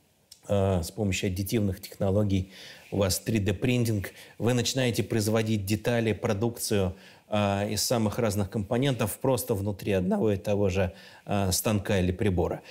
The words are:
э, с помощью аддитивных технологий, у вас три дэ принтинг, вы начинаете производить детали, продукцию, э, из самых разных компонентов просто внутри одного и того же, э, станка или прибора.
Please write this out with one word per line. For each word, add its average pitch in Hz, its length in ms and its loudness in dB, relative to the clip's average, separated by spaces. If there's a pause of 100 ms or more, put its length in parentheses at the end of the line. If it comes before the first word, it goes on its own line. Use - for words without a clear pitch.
(480)
э, 98 340 2
с 85 100 -8
помощью 101 360 0
аддитивных 98 520 -2
технологий, 98 720 0 (400)
у 98 60 -2
вас 98 200 2
три 113 220 -2
дэ 98 140 0
принтинг, 113 580 0 (260)
вы 117 160 2
начинаете 123 480 0
производить 110 600 0
детали, 110 480 0
продукцию, 104 800 0 (340)
э, 104 440 0
из 104 100 -2
самых 113 380 0
разных 104 300 0
компонентов 120 680 -2
просто 131 340 0
внутри 101 380 -4
одного 107 400 2
и 98 40 2
того 101 320 0
же, 92 240 0 (340)
э, 101 260 0
станка 101 460 0
или 90 140 2
прибора. 90 580 0